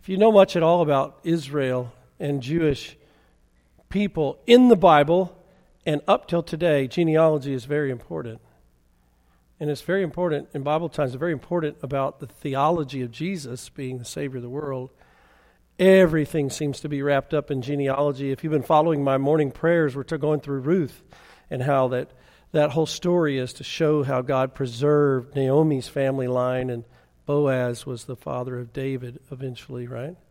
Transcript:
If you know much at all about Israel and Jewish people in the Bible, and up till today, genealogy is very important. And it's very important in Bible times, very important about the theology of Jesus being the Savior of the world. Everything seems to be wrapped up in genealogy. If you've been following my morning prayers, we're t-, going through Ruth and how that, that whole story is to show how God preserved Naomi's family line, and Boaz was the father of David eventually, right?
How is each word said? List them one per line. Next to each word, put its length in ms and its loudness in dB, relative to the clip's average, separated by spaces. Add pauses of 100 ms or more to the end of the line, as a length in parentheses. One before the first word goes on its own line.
If 100 -16
you 60 -2
know 140 6
much 240 6
at 80 2
all 180 4
about 440 0
Israel 640 -2 (260)
and 240 -4
Jewish 540 -2 (920)
people 580 -2
in 220 8
the 80 10
Bible, 600 6 (480)
and 220 -2
up 220 0
till 140 0
today, 440 0
genealogy 680 2
is 120 -8
very 260 -2
important. 480 -10 (1200)
And 100 -6
it's 120 -6
very 220 -2
important 500 -4
in 100 -8
Bible 240 -2
times, 280 -4
very 180 -4
important 480 -6
about 400 -6
the 60 -14
theology 760 -2
of 100 -8
Jesus 560 -10
being 300 -10
the 80 -14
Savior 320 -8
of 60 -10
the 60 -12
world. 420 -8 (840)
Everything 720 4
seems 300 -6
to 80 -12
be 140 -4
wrapped 320 0
up 180 -2
in 100 -2
genealogy. 680 -2
If 140 -6
you've 80 -2
been 100 0
following 400 2
my 140 2
morning 340 2
prayers, 420 0
we're 100 -8
t-, 140 -6
going 220 0
through 220 -6
Ruth 420 -2 (460)
and 120 -6
how 280 2
that, 220 -4 (420)
that 180 2
whole 140 0
story 540 0
is 140 -6
to 120 -16
show 380 0
how 180 -2
God 340 -2
preserved 800 0
Naomi's 540 2
family 400 -2
line, 400 -2
and 160 -8 (400)
Boaz 600 -2
was 200 -12
the 100 -10
father 420 -8
of 140 -12
David 480 -8 (120)
eventually, 540 -12
right? 300 -10 (160)